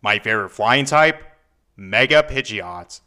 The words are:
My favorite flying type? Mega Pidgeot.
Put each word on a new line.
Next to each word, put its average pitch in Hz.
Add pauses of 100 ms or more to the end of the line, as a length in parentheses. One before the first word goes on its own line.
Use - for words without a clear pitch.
My 104
favorite 107
flying 123
type? 156 (540)
Mega 120
Pidgeot. 104